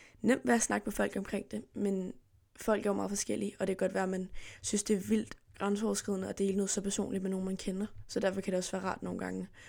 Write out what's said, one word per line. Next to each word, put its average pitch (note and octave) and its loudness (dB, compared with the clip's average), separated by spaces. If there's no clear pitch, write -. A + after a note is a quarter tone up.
nemt A#3 4
ved B3 6
at A3+ 6
snakke - 0
med G3+ -2
folk G3+ 0
omkring G3 -4
det, G#3 -6
men G3 0
folk G#3+ 0
er G3+ 4
jo G3 2
meget G3 -2
forskellige, G#3 -2
og F#3+ 0
det F#3+ 0
kan F#3+ 2
godt F#3+ -2
være, F#3+ 0
at F#3 0
man F#3 -2
synes, - 0
det G#3+ 4
er G3 0
vildt A3 2
grænseoverskridende G3+ 0
at - -4
dele G3 2
noget G3 2
så G3 0
personligt G3 0
med F#3+ 0
nogen, F#3+ 0
man F#3+ -2
kender. G3 -2
Så - -2
derfor F#3+ 2
kan G3 -4
det F3+ 2
også F#3 -2
være F#3 -2
rart F#3+ -2
nogle F3+ -4
gange F#3 -4